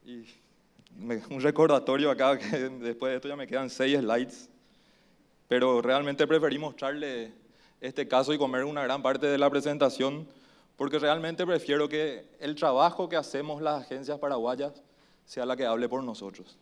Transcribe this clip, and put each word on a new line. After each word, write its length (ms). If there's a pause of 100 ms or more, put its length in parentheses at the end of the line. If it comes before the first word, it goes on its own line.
Y 200 (720)
me, 320
un 100
recordatorio 720
acá, 260
que 320
<laughs> 120
después 300
de 40
esto 140
ya 80
me 100
quedan 240
seis 260
slides, 520 (960)
pero 340
realmente 460
preferí 320
mostrarle 760 (480)
este 280
caso 240
y 60
comer 260
una 180
gran 200
parte 260
de 100
la 100
presentación, 760 (500)
porque 220
realmente 480
prefiero 420
que 380 (140)
el 160
trabajo 520
que 60
hacemos 480
las 220
agencias 340
paraguayas 640 (420)
sea 220
la 100
que 80
hable 240
por 140
nosotros. 600